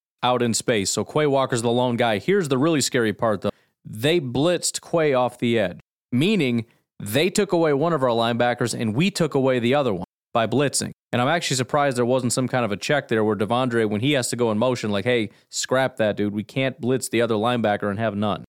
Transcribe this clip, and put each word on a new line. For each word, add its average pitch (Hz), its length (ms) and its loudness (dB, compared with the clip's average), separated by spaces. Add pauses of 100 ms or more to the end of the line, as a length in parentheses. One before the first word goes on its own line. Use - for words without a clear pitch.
(220)
out 123 200 2
in 117 120 2
space. 104 360 0
So 104 140 -2
Quay 151 240 0
Walker's 131 360 0
the 120 60 0
lone 123 280 0
guy. 117 200 2
Here's 180 300 0
the 131 100 0
really 151 220 2
scary 117 320 0
part, 104 300 -2
though. 104 80 -2 (340)
They 147 380 -2
blitzed 139 580 -2
Quay 156 340 0
off 123 240 0
the 117 220 0
edge, 92 220 -2 (320)
meaning 131 520 2 (320)
they 135 320 0
took 196 220 -2
away 165 220 2
one 156 180 2
of 143 120 0
our 127 60 2
linebackers 117 720 0
and 110 160 -2
we 180 160 2
took 160 220 -2
away 131 260 2
the 120 160 2
other 131 180 2
one 87 120 -6 (280)
by 113 140 2
blitzing. 123 440 0 (200)
And 120 100 0
I'm 123 60 2
actually 156 300 0
surprised 135 400 0
there 123 80 2
wasn't 123 260 0
some 127 160 -2
kind 127 160 0
of 104 80 -2
a 98 60 -4
check 143 320 -2
there 110 140 2
where 107 120 2
Devondre, 117 540 0
when 104 100 -2
he 139 140 0
has 127 160 -2
to 123 80 -4
go 117 120 2
in 107 80 0
motion, 120 340 0
like, 101 120 -2
"Hey, 117 260 0 (200)
scrap 131 480 -2
that, 104 180 0
dude. 104 180 -2
We 104 100 -4
can't 131 360 -4
blitz 123 300 -2
the 113 120 2
other 113 140 2
linebacker 107 540 0
and 101 100 -4
have 110 160 -2
none." 101 340 -2